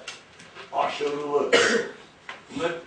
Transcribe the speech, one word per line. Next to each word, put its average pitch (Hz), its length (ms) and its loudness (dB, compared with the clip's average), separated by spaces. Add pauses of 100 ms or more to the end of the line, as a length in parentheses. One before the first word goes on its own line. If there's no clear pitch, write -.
(720)
Aşırılığı. 143 760 0 (1000)
Bunları 170 220 -2 (140)